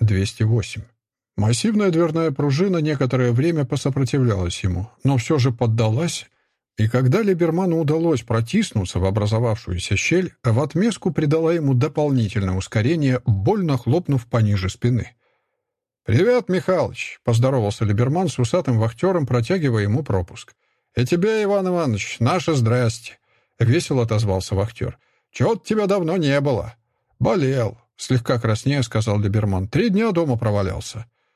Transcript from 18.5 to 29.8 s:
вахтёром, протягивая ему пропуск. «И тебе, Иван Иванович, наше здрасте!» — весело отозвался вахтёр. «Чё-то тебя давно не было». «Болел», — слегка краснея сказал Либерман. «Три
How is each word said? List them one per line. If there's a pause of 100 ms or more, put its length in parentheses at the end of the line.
вахтёром,
протягивая
ему
пропуск. (400)
«И
тебе,
Иван
Иванович,
наше
здрасте!» — (400)
весело
отозвался
вахтёр. (340)
«Чё-то
тебя
давно
не
было». (440)
«Болел», — (200)
слегка
краснея
сказал
Либерман.
«Три